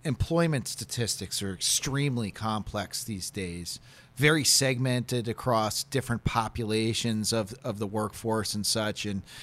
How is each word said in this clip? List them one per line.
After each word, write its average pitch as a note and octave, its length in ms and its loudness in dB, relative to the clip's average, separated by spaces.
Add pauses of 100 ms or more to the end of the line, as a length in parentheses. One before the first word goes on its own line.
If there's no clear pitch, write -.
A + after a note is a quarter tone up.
employment D#3+ 600 2
statistics - 760 -4
are G2 140 -4
extremely B2+ 760 0
complex G#2+ 760 -4
these G2 260 -6
days, F2 480 -6 (380)
very D3+ 280 4
segmented B2 840 2
across A2 560 2
different A#2+ 400 -2
populations A2 1080 0
of, A2 300 0
of G#2 160 -4
the G#2+ 80 -2
workforce G#2+ 680 0
and G#2 120 -2
such. G#2+ 400 0
And G2 160 -2 (200)